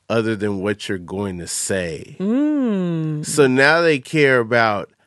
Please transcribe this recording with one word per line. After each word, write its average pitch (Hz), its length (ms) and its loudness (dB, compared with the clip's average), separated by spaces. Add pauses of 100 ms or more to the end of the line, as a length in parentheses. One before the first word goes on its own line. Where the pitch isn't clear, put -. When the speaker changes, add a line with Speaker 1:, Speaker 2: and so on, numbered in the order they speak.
Speaker 1:
other 110 280 0
than 101 240 -2
what 101 280 -4
you're 98 100 -4
going 92 400 -6
to 82 80 -10
say. 95 720 -6
Speaker 2:
Mm. 190 1040 -2
Speaker 1:
So 143 220 4
now 139 340 4
they 160 180 4
care 135 420 2
about 113 500 0 (160)